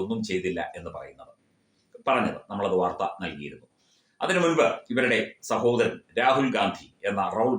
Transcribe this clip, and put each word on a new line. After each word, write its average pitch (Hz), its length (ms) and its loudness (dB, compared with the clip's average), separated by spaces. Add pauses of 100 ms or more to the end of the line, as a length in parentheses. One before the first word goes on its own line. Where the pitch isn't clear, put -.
ഒന്നും 110 200 -4
ചെയ്തില്ല 92 540 -4
എന്ന് 85 140 -12
പറയുന്നത്, - 440 -16 (760)
പറഞ്ഞത്. 123 300 2 (120)
നമ്മളത് 101 300 0
വാർത്ത 87 220 0 (200)
നൽകിയിരുന്നു. 73 440 -10 (540)
അതിനു 175 200 2
മുൻപ് 165 260 4 (240)
ഇവരുടെ 120 280 2 (240)
സഹോദരൻ 117 580 2 (180)
രാഹുൽ 135 340 4
ഗാന്ധി 101 340 -2 (220)
എന്ന 98 140 -2 (140)
റൗൾ 120 220 2